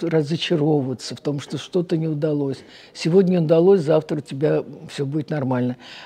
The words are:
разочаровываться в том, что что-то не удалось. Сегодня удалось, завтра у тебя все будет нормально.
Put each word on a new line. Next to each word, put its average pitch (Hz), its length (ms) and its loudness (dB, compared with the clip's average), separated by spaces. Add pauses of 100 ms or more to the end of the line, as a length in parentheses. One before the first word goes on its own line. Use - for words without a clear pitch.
разочаровываться 151 1120 -2
в - 60 -18
том, 143 180 -4
что - 180 -10
что-то 175 400 -4
не 160 100 -2
удалось. 147 500 -2 (360)
Сегодня 180 480 2
удалось, 170 400 6
завтра 156 360 0
у 143 40 -6
тебя 151 420 -2 (260)
все 143 160 -6
будет 143 240 -4
нормально. 127 480 -2 (280)